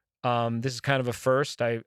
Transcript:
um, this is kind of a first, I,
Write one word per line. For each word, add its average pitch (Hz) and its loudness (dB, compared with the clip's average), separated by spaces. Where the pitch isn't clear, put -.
um, 117 0
this 127 -4
is 117 -10
kind 135 2
of 120 -2
a 117 -2
first, 131 0
I, 117 0